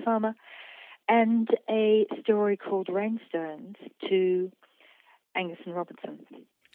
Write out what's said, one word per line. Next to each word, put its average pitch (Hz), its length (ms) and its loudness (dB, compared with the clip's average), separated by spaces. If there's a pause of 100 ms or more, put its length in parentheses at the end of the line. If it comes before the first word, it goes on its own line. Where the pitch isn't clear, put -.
Farmer, 220 320 0 (720)
and 226 400 4 (220)
a 214 360 4 (140)
story 208 380 2
called 190 320 -4
Rainstones 180 880 -6 (340)
to 185 420 2 (840)
Angus 175 280 -6
and 175 100 -12
Robertson, 170 520 -10 (480)